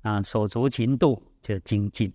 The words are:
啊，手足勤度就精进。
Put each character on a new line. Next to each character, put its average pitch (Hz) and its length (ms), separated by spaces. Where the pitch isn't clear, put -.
啊， 107 200
手 107 240
足 117 220
勤 127 300
度 135 340
就 104 180
精 101 300
进。 101 260